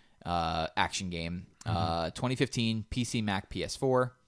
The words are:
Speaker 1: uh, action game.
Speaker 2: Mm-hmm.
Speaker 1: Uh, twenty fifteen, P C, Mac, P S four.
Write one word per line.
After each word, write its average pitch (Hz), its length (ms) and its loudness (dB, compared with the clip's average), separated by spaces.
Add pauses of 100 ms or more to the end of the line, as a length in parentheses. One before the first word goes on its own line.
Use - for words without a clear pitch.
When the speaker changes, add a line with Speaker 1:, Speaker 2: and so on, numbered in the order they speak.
(260)
Speaker 1:
uh, 82 500 2
action 95 340 0
game. 85 380 -6 (180)
Speaker 2:
Mm-hmm. - 120 2
Speaker 1:
Uh, 82 320 2
twenty 127 260 -2
fifteen, 113 540 2
P 123 160 0
C, 117 160 0
Mac, 101 280 0
P 87 140 -4
S - 140 -4
four. 127 380 2 (120)